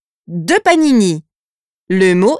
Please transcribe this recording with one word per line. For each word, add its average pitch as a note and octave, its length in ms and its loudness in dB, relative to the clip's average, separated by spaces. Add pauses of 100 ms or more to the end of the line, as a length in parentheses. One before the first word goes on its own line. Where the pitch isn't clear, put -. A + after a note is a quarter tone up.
(280)
deux F3 340 -4
panini. B3+ 640 0 (640)
Le F#3 240 2
mot G3+ 260 0